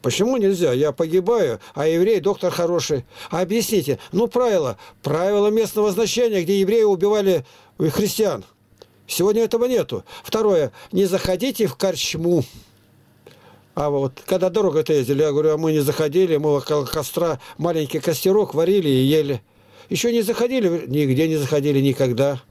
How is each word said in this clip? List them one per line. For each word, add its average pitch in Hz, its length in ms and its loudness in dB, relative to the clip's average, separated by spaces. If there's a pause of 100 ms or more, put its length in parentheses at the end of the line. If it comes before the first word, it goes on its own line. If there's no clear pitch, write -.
"Почему 220 340 0
нельзя? 185 360 2
Я 143 180 2
погибаю, 170 680 0 (140)
а 151 120 -2
еврей 180 320 2
доктор 180 320 -2
хороший". 160 540 -2 (260)
А 170 100 -4
объясните, 185 600 -2 (100)
ну, 214 160 0
правила, 202 500 0 (240)
правила 196 460 0
местного 214 460 0
значения, 214 500 0
где 196 160 0
евреи 208 240 2
убивали 196 640 2 (320)
христиан. 165 640 -2 (640)
Сегодня 214 380 0
этого 226 220 0
нету. 147 360 -2 (220)
Второе, 202 480 0 (180)
не 196 140 0
заходите 185 640 -2
в 135 80 -8
корчму. 170 680 -2 (1300)
А 147 140 -2
вот 139 240 -2 (120)
когда 185 240 0
дорогой-то 160 420 0
ездили, 139 300 2
я 151 80 2
говорю: 151 240 2
"А - 20 0
мы 160 140 0
не 156 100 2
заходили, 156 560 2
мы 147 200 2
около 143 280 -2
костра 156 540 -4 (180)
маленький 160 440 -2
костерок 190 540 0
варили 165 340 2
и 131 160 4
ели". 143 360 0 (480)
Еще 233 220 0
не 233 120 2
заходили? 226 640 0
Нигде 139 420 2
не 160 80 0
заходили 143 440 0
никогда. 135 600 0 (100)